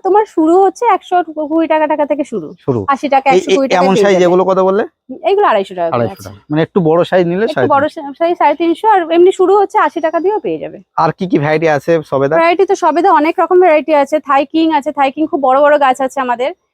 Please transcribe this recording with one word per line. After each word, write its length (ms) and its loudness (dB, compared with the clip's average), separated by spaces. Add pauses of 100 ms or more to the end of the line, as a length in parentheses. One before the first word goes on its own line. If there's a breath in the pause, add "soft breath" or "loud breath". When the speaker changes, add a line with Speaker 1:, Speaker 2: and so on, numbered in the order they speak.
Speaker 1:
তোমার 220 2
শুরু 380 2
হচ্ছে 220 -2
একশো 380 0
কুড়ি 440 -4
টাকা, 200 0
টাকা 180 -2
থেকে 180 -4
শুরু। 300 -10 (120)
Speaker 2:
শুরু। 220 -4
Speaker 1:
আশি 220 -2
টাকা, 200 0
Speaker 2:
এই, 60 4
এই 40 4
Speaker 1:
একশো 160 -2
কুড়ি 120 0
টাকা 180 2
Speaker 2:
এমন 80 2
Speaker 1:
পেয়ে 100 2
Speaker 2:
সাইজ 100 4
Speaker 1:
যাবে। 120 2
Speaker 2:
এগুলো 200 2
কত 140 0
বললে? 240 0 (400)
Speaker 1:
এগুলো 240 2
আড়াইশো 280 -2
টাকা 140 -4
করে 60 -4
Speaker 2:
আড়াইশো 180 -2
Speaker 1:
আছে। 160 -18
Speaker 2:
টাকা। 200 -20
মানে 120 -2
একটু 200 -2
বড় 220 2
সাইজ 240 0
নিলে 160 -4
Speaker 1:
একটু 100 -2
Speaker 2:
সাড়ে 140 0
তিনশো। 80 2
Speaker 1:
বড় 140 0
সা-, 280 -14
সাইজ 200 -2
সাড়ে 180 2
তিনশো, 320 -2
আর 240 2
এমনি 200 4
শুরু 260 2
হচ্ছে 200 0
আশি 240 0
টাকা 180 -2
দিয়েও 200 -2
পেয়ে 200 -6
যাবে। 180 -12 (180)
Speaker 2:
আর 160 0
কি 160 -6
কি 120 -6
ভ্যারাইটি 300 0
আছে 220 -2 (120)
সবেদা? 320 -2
Speaker 1:
ভ্যারাইটি 300 2
তো 100 -2
সবেদা 360 0
অনেক 280 2
রকম 200 2
ভ্যারাইটি 360 2
আছে। 240 0
থাই 260 0
কিং 280 -2
আছে, 180 -4
থাই 200 -2
কিং 160 -4
খুব 120 -4
বড় 220 2
বড় 180 4
গাছ 220 0
আছে 200 -4
আমাদের। 300 -4 (220)